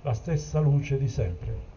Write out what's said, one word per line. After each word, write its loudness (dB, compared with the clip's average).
la -2
stessa -2
luce 4
di 0
sempre. -4